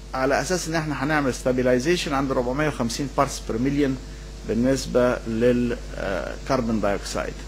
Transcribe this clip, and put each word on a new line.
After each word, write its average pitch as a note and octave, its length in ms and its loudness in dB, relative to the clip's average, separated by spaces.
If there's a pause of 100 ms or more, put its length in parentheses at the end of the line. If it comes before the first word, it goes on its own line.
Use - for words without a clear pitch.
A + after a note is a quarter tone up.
(140)
على C3 280 2
اساس E3 260 -2
ان D#3+ 80 -2
احنا D3+ 280 -2
هنعمل C#3+ 300 2
stabilization B2+ 760 2
عند C#3 240 0
أربعمية C3 360 0
وخمسين C3+ 500 -2
parts C#3 340 0
per - 20 -2
million C#3 380 2 (560)
بالنسبه B2 720 2 (100)
لل، A#2+ 500 2 (180)
آه، F#2 400 -4 (120)
كربون A#2 340 0
دايوكسيد. G2 520 -2 (140)